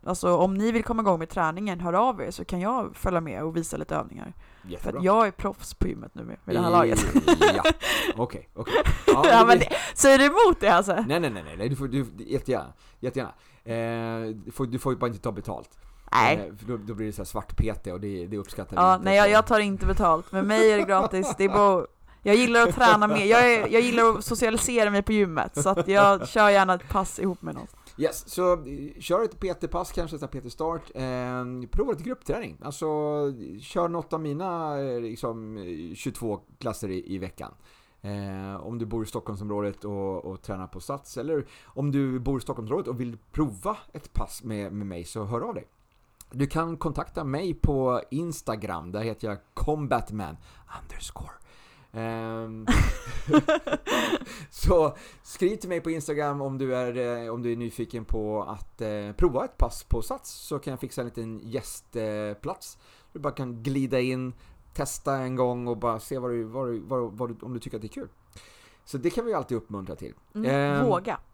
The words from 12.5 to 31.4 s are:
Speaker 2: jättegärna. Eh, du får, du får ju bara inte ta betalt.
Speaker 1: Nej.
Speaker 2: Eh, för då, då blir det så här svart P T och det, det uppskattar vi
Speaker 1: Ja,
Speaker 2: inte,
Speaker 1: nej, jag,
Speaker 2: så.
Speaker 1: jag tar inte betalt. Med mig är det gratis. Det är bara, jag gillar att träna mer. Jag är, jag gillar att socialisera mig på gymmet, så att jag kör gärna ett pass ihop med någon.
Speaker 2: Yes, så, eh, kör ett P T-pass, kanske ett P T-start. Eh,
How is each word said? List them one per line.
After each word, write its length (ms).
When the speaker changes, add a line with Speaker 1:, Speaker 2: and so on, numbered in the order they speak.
Speaker 2:
jättegärna. 320
Eh, 640
du 60
får, 160
du 120
får 140
ju 60
bara 80
inte 140
ta 120
betalt. 460
Speaker 1:
Nej. 240
Speaker 2:
Eh, 200
för 100
då, 100
då 180
blir 120
det 60
så 100
här 40
svart 300
P 180
T 180
och 80
det, 260
det 120
uppskattar 380
vi 60
Speaker 1:
Ja, 120
Speaker 2:
inte, 100
Speaker 1:
nej, 120
jag, 100
Speaker 2:
så. 40
Speaker 1:
jag 160
tar 140
inte 260
betalt. 460
Med 140
mig 260
är 60
det 60
gratis. 540
Det 60
är 40
bara, 380
jag 140
gillar 320
att 60
träna 320
mer. 180
Jag 300
är, 140
jag 140
gillar 280
att 140
socialisera 680
mig 120
på 100
gymmet, 500
så 60
att 200
jag 400
kör 220
gärna 240
ett 140
pass 300
ihop 240
med 120
någon. 120
Speaker 2:
Yes, 320
så, 240
eh, 60
kör 240
ett 160
P 140
T-pass, 380
kanske 240
ett 140
P 100
T-start. 540
Eh, 500